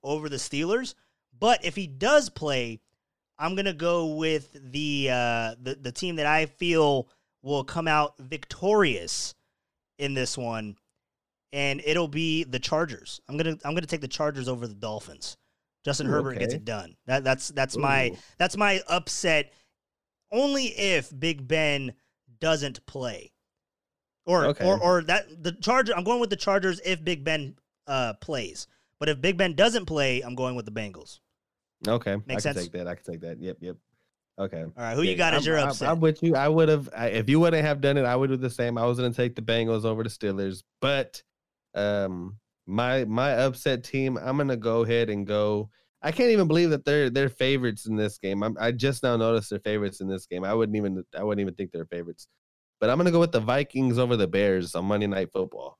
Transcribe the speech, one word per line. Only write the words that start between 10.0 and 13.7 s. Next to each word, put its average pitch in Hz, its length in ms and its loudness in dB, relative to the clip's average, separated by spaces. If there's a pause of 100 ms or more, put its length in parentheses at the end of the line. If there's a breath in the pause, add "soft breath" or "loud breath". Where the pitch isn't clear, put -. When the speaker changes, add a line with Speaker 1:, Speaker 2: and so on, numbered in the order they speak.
Speaker 1:
this 127 220 -2
one, 113 400 -6 (760)
and 139 320 0
it'll 156 240 2
be 160 360 0
the 127 140 -6
Chargers. - 680 -4
I'm 143 80 -8
gonna, 160 280 -2
I'm 147 100 -4